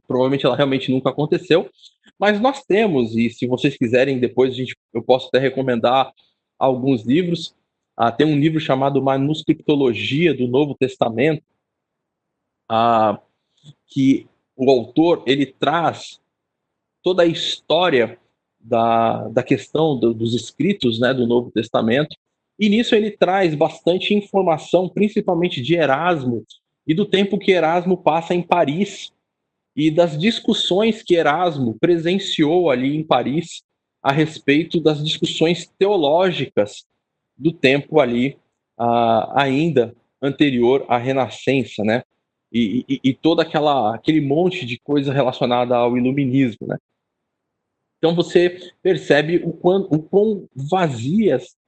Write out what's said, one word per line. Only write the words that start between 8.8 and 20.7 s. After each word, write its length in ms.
Manuscriptologia 1300
do 120
Novo 280
Testamento, 680
ah, 500
que 420
o 160
autor, 560
ele 200
traz 720
toda 200
a 40
história 920
da, 680
da 140
questão 560
do, 140
dos 220
escritos, 680